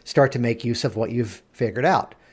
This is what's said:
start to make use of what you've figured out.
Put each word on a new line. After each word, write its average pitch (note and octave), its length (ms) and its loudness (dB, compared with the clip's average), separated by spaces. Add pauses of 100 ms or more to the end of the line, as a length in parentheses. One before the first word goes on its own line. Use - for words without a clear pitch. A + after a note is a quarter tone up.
start C3+ 280 4
to C3+ 60 -4
make A#2 260 -2
use A#2+ 200 -2
of G#2+ 120 -4
what A2+ 140 -2
you've A2+ 320 -4 (100)
figured A#2 320 -2
out. D#3+ 300 2 (180)